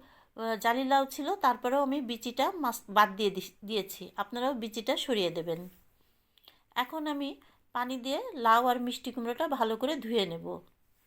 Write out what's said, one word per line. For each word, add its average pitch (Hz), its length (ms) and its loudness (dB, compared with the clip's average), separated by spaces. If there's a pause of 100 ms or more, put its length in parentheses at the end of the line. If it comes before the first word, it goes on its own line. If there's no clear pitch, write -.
(560)
জালি 233 280 2
লাউ 269 220 4
ছিল, 294 300 -4
তারপরেও 262 460 2
আমি 277 200 0
বিচিটা 240 500 -2
মাস-, 285 380 -4
বাদ 208 260 6
দিয়ে 202 160 2
দিস-, - 340 -10
দিয়েছি। 196 380 -6 (140)
আপনারাও 240 360 0
বিচিটা 226 440 -2
সরিয়ে 208 340 2
দেবেন। 170 300 -4 (1120)
এখন 302 320 -2
আমি 285 220 -2 (460)
পানি 247 220 -2
দিয়ে 269 220 -2 (160)
লাউ 233 320 6
আর 247 120 4
মিষ্টি 247 320 -6
কুমড়োটা 240 360 -2
ভালো 226 300 0
করে 262 180 0
ধুয়ে 226 300 0
নেব। 165 200 -6 (600)